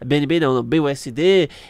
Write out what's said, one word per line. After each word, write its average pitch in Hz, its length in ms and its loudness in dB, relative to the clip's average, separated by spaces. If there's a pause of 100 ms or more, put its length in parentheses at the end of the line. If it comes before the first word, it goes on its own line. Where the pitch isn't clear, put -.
B 131 140 0
N 147 80 0
B 165 140 0
não, 135 160 2
não, 120 80 0
B 147 160 -2
U 147 80 0
S 139 240 -6
D 170 360 2 (220)